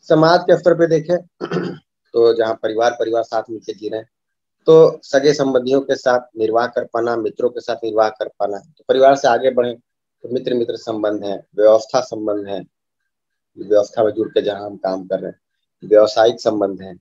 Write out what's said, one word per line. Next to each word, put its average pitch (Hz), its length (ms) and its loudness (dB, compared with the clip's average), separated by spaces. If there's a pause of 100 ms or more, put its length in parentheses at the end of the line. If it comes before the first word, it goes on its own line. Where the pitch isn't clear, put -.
समाज 165 320 4
के 175 160 2
स्तर 170 160 2
पे 165 140 2
देखें 160 300 -2
<clears throat> - 580 -8 (380)
तो 117 200 4
जहाँ 113 200 -2
परिवार, 113 380 -2
परिवार 113 320 -4
साथ 110 260 -6
मिलकर 107 240 -12
जी 104 160 -10
रहे 110 100 -8
हैं, 113 100 -16 (580)
तो 160 360 6
सगे 139 300 2
संबंधियों 135 480 0
के 135 140 -4
साथ 123 420 -2
निर्वाह 113 300 0
कर 120 180 -4
पाना, 117 300 -4
मित्रों 113 340 -4
के 120 120 -8
साथ 117 140 -6
निर्वाह 110 340 0
कर 107 180 -8 (120)
पाना, 101 180 -4
तो - 300 -20
परिवार 131 280 4
से 135 120 -2
आगे 123 240 2
बढ़े 120 220 -2 (500)
तो 117 60 -14
मित्र 123 240 -4
मित्र 117 220 -4
संबंध 107 480 -6
है, 101 120 -6 (200)
व्यवस्था 107 460 2
संबंध 104 460 -8
है, 98 120 -8 (1000)
व्यवस्था 104 460 0
में 107 80 2
जुड़ 107 160 -4
के - 140 -2
जहाँ 101 240 -6
हम 101 120 -14
काम 95 300 -6
कर 92 120 -4
रहे 92 120 -10
हैं, - 80 -20 (440)
व्यावसायिक 107 580 4
संबंध 101 400 -2
है 95 200 -16